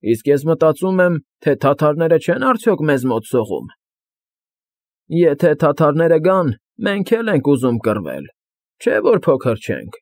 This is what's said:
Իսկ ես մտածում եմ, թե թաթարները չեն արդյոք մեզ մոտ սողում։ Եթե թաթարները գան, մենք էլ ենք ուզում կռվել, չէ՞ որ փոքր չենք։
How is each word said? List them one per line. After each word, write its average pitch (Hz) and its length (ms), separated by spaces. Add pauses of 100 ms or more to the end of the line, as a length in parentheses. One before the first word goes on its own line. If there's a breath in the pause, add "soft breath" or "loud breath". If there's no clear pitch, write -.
Իսկ 113 220
ես 143 180
մտածում 160 560
եմ, 180 140 (220)
թե - 180
թաթարները 151 640
չեն 214 260
արդյոք 233 380
մեզ 139 220
մոտ 113 240
սողում։ 101 380 (1400)
Եթե 160 440
թաթարները 160 640
գան, 180 280 (300)
մենք 202 340
էլ 226 200
ենք 143 160
ուզում 127 300
կռվել, 78 480 (540)
չէ՞ - 180
որ 214 220
փոքր 120 420
չենք։ 65 400